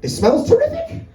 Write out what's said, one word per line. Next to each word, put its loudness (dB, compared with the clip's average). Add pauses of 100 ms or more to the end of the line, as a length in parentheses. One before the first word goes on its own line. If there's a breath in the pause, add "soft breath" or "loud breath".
It -8
smells 2
terrific. 0 (120)